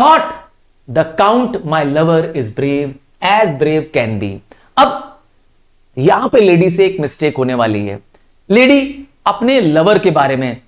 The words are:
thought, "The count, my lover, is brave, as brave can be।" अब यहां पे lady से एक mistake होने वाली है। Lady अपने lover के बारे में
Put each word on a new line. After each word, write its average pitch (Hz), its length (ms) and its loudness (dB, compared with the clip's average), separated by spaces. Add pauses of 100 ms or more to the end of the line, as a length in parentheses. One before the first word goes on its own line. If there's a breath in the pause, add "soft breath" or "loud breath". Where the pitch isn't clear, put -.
thought, 311 260 4 (680)
"The 165 80 2 (160)
count, 226 300 2
my 151 320 -4
lover, 160 400 0
is 156 240 -6 (120)
brave, 143 300 -2 (360)
as 208 220 2
brave 151 360 0 (140)
can 110 220 -2
be।" 98 180 -6 (400 soft breath)
अब - 420 0 (800)
यहां 202 300 0
पे 240 140 2
lady 185 280 4
से 185 160 2
एक 190 140 -2
mistake 147 380 -4
होने 127 160 -2
वाली 107 340 -2
है। 101 120 -10 (500)
Lady 269 580 2 (180)
अपने 240 360 0
lover 165 380 2
के 180 120 0
बारे 139 240 0
में 127 220 -6 (100)